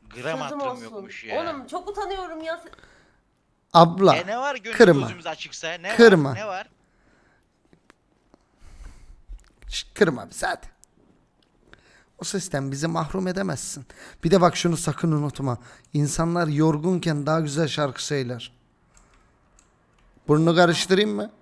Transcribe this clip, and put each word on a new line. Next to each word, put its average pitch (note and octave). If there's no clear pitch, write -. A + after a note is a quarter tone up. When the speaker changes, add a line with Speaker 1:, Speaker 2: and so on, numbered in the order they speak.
Speaker 1:
Gram B2
Speaker 2:
Sözüm D#3+
Speaker 1:
hatırım C#4+
Speaker 2:
olsun. B3
Speaker 1:
yokmuş A3+
ya. A#3+
Speaker 2:
Oğlum D4+
çok F4+
utanıyorum F#4+
ya. E4
Speaker 3:
Abla, E3+
Speaker 1:
E, F3
ne G#3+
var C4+
gönül A3+
Speaker 3:
kırma. F3
Speaker 1:
gözümüz A2+
açıksa, -
ne F3+
Speaker 3:
Kırma. F#3+
Speaker 1:
var, B2+
ne G#3+
var? G3
Speaker 3:
Şşt, -
kırma C3
bizi -
hadi. -
O -
sesten C#3
bizi C#3
mahrum E3
edemezsin. F3+
Bir E3
de F#3
bak E3+
şunu E3+
sakın D#3+
unutma. C#3
İnsanlar E3
yorgunken D3+
daha D#3+
güzel D3+
şarkı C#3
söyler. B2
Burnunu D#3+
karıştırayım F3+
mı? G#3